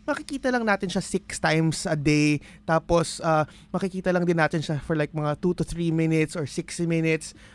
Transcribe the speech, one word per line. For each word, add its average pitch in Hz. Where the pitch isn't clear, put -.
makikita 277
lang 247
natin 196
siya 196
six -
times 160
a 160
day. 151
Tapos, 165
uh, 156
makikita 185
lang 175
din 170
natin 156
siya 151
for 165
like 151
mga 151
two 180
to 165
three 170
minutes 160
or 156
six -
minutes. 165